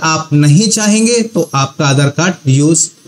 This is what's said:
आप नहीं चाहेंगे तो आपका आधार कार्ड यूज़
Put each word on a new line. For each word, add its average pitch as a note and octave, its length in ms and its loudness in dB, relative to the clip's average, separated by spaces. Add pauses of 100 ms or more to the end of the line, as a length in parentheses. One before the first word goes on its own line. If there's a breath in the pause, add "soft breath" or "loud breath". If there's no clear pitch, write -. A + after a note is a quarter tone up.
आप D#3 300 -4
नहीं D3 340 4
चाहेंगे A3 560 0
तो F3+ 300 -4
आपका C#3 320 -4
आधार C#3 240 0
कार्ड E3+ 380 -4
यूज़ D3 400 2 (200)